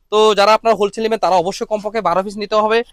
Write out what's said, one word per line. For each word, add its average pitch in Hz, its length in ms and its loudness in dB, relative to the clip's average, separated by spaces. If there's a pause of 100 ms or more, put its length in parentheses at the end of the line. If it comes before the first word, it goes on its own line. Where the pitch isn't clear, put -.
(120)
তো 214 240 2
যারা 202 200 4
আপনারা 220 200 2
হোলসেল 202 280 -4
নেবেন 214 160 -2
তারা 180 180 0
অবশ্যই 185 300 -2
কমপক্ষে 214 340 -6
বারো 180 220 0
পিস 202 140 -14
নিতে 214 180 -6
হবে। 220 280 2 (100)